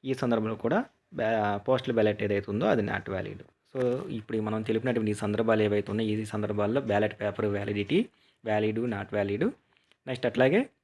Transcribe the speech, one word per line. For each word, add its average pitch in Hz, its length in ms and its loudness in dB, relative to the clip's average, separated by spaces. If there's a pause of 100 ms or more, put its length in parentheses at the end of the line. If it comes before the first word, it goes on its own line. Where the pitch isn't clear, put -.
ఈ 131 80 -2
సందర్భంలో 113 420 0
కూడా 165 300 0 (280)
బ్యా-, 107 440 0
పోస్టల్ 127 360 0
బ్యాలెట్ 107 300 4
ఏదైతే 101 280 0
ఉందో 110 140 0
అది 131 160 4
not 98 240 -2
valid. 98 340 -6 (280)
So 127 400 -2
ఇప్పుడు 110 300 -6
మనం 107 240 -2
తెలిపినటువంటి 113 500 0
ఈ - 20 0
సందర్భాలు 107 480 2
ఏవైతే 104 300 2
ఉన్నాయో 110 180 -2
ఈ 107 160 -2
సందర్భాల్లో 104 560 -2
బ్యాలెట్ - 400 0
పేపర్ 104 240 -2
వ్యాలిడిటీ, 104 640 0 (360)
వ్యాలిడ్, 107 340 0
not 107 280 -4
valid, 104 360 0 (640)
నెక్స్ట్ 127 180 -4
అట్లాగే 135 440 4 (140)